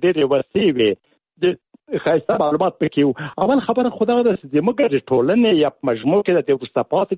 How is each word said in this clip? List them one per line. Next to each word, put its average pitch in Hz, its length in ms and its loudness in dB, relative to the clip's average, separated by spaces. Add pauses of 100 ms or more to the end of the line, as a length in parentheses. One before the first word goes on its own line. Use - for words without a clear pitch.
ډېرې 160 180 2
وسیع 139 500 0
وې. 110 180 2 (500)
د 180 40 -2 (500)
ښایسته 160 440 -2
معلومات 156 340 0 (100)
پکې 151 200 0
وو. 139 100 2 (240)
اول 247 220 0
خبره 240 300 -2
خو - 160 -4
دغه 240 180 0
ده 226 120 2
چې - 100 -14 (100)
زموږ 175 200 0 (160)
د 139 60 0 (120)
ټولنې 185 420 2 (100)
یا 143 80 2
په - 140 -16
مجموع 131 380 0
کې 190 120 0
د 170 60 2
دې 139 140 0
وروسته 127 280 -4
پاتې 175 360 -2